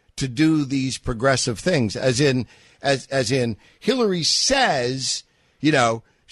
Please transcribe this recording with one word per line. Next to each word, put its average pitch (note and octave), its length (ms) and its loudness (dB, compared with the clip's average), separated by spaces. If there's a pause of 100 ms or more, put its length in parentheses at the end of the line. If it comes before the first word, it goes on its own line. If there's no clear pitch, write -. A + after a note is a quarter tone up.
(180)
to C3+ 100 -4
do D3+ 380 2
these C3 320 -2
progressive B2 600 -2
things, C3+ 380 0
as B2+ 240 0
in, C3 280 2 (340)
as, C3+ 260 -2
as C3 240 -2
in A#2+ 240 -2 (240)
Hillary G#3 440 0
says, C3+ 1000 0 (380)
you D3+ 100 2
know, A#2 320 2 (280)